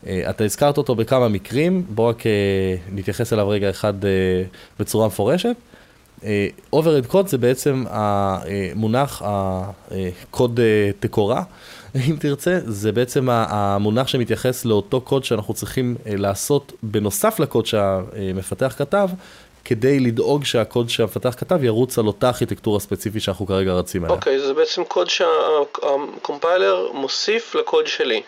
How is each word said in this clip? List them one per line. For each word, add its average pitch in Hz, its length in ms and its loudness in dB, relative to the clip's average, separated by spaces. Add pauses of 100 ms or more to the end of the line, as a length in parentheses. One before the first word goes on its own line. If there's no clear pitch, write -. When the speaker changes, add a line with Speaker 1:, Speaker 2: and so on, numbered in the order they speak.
Speaker 1:
אה, 95 240 -2
אתה 107 140 -2
הזכרת 143 340 2
אותו 135 160 0
בכמה 120 340 2
מקרים, 147 600 0
בוא 113 200 0
רק, 117 180 -2
אה, 110 60 2 (600)
נתייחס 101 400 -4
אליו 104 160 2
רגע 101 220 0
אחד, 98 340 -2
אה, 98 60 2 (720)
בצורה 151 260 2
מפורשת. 180 500 0 (680)
אה, 101 220 0 (280)
overhead 151 380 2
code 190 140 4
זה 143 120 -2
בעצם 131 500 2
המונח, 101 1400 -2
ה-, 95 460 -2 (220)
אה, 95 160 -4 (220)
קוד, 123 300 0
אה, 107 300 4 (100)
תקורה, 107 420 0 (320)
<laughs> 131 360 -4
אם 156 100 0
תרצה, 147 440 0
זה 107 280 -2
בעצם 127 380 0
ה-, 113 180 2
המונח 104 600 0
שמתייחס 123 560 -2
לאותו 113 360 2
קוד 131 240 -2
שאנחנו 104 300 -2
צריכים, 123 420 -4 (100)
אה, 104 100 -4
לעשות 101 560 0 (100)
בנוסף 107 580 0
לקוד 120 260 0
שהמפתח 98 1120 -2
כתב, 196 300 2 (560)
כדי 131 360 2
לדאוג 123 440 2
שהקוד 120 440 0
שהמפתח 117 500 -2
כתב 170 260 0
ירוץ 120 340 2
על 110 80 4
אותה 107 220 2
ארכיטקטורה 110 520 0
ספציפית 104 420 -4
שאנחנו 98 240 -4
כרגע 95 260 2
רצים 90 320 -2
עליה. 82 120 0
Speaker 2:
אוקיי, 135 240 0
זה 135 140 -2
בעצם 160 300 0
קוד 180 240 0
שה-, - 160 0
ה-, 156 640 0 (300)
הקומפיילר 185 760 0
מוסיף 202 600 -2
לקוד 156 320 2
שלי. 123 420 -2